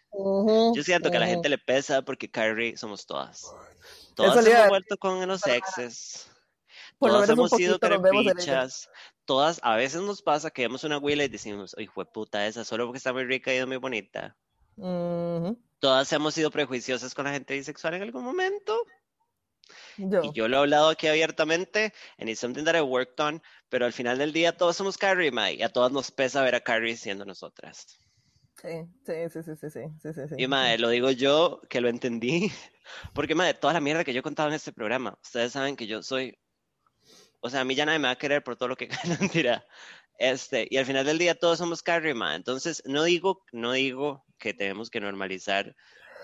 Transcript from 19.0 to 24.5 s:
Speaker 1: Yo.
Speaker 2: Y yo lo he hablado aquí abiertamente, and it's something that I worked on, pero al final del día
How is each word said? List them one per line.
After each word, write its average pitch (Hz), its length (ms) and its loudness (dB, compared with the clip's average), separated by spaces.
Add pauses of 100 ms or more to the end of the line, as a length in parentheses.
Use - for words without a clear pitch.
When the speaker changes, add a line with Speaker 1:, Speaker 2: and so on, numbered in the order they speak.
Speaker 1:
Yo. 190 280 0
Speaker 2:
Y 147 80 -6
yo 113 160 0
lo 131 80 2
he 139 40 6
hablado 147 280 6
aquí 160 180 0
abiertamente, 160 840 2 (260)
and 110 100 -8
it's 110 120 -6
something 131 240 -4
that 160 100 2
I 165 60 4
worked 127 420 -2
on, 151 200 -4 (260)
pero 123 180 0
al 120 60 0
final 123 260 -2
del 151 140 0
día 165 240 2